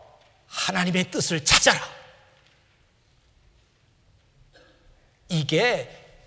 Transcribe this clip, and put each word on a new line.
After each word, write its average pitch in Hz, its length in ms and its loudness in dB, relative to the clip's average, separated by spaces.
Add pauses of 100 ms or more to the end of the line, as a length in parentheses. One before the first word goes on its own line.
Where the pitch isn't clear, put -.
(480)
하나님의 180 640 -2
뜻을 175 340 -2
찾아라. - 340 4 (3500)
이게 160 600 0 (380)